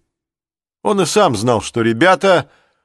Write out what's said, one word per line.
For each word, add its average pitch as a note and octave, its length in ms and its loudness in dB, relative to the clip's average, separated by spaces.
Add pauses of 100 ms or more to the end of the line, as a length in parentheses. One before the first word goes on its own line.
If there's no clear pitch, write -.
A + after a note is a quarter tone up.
(800)
Он G#3 200 -2
и E3 40 0
сам E3+ 300 0
знал, A2 260 -2
что - 200 -6
ребята E3+ 680 0 (360)